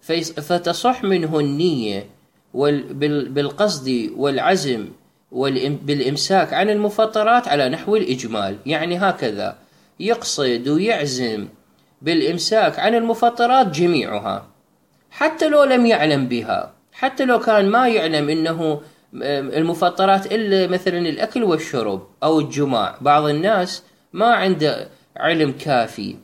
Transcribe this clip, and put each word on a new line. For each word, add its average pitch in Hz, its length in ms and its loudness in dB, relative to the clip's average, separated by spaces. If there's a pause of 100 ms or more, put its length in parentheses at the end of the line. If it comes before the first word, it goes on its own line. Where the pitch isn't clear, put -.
فيص-، 160 380 -4
فتصح 175 640 -2
منه 165 340 0
النية 139 680 0 (480)
وال-، 143 380 0
بال-، 143 360 -2
بالقصد 135 880 -2
والعزم 139 720 0 (440)
والإم-، 135 500 -2
بالإمساك 147 720 0
عن 190 180 0
المفطرات 214 800 2
على 143 200 2
نحو 202 280 -2
الإجمال، 110 600 -2 (100)
يعني 160 320 -4
هكذا 110 580 -2 (440)
يقصد 143 680 -2
ويعزم 143 800 -2 (540)
بالإمساك 165 760 0
عن 220 160 2
المفطرات 233 720 2
جميعها، 110 800 -2 (640)
حتى 320 380 0
لو 294 160 6
لم 247 220 4
يعلم 151 400 2
بها، 113 460 -4 (200)
حتى 269 320 -2
لو 240 140 4
كان 214 300 4
ما 240 200 4
يعلم 160 400 0
إنه، 160 440 0
آم، 147 80 -4 (680)
المفطرات 175 840 0
إلا 196 340 2
مثلًا 180 320 -2
الأكل 175 460 -2
والشرب 123 640 -2 (160)
أو 156 180 4
الجماع. 135 600 -2
بعض 147 240 4
الناس 180 580 0 (300)
ما 196 140 0
عنده 160 640 0 (280)
علم 156 360 0
كافي 113 720 -2